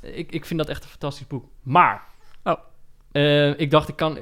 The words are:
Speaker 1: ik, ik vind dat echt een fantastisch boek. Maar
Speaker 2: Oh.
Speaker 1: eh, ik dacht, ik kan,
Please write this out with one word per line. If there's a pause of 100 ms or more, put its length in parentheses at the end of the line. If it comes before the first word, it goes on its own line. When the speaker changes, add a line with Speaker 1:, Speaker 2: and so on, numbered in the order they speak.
Speaker 1:
ik,
ik
vind
dat
echt
een
fantastisch
boek. (180)
Maar (400)
Speaker 2:
Oh. (580)
Speaker 1:
eh,
ik
dacht,
ik
kan,